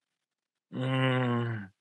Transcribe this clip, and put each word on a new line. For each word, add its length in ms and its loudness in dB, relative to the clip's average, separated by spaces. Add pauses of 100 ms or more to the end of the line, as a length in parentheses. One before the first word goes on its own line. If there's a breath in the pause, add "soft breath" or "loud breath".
(720)
mm, 960 0 (120)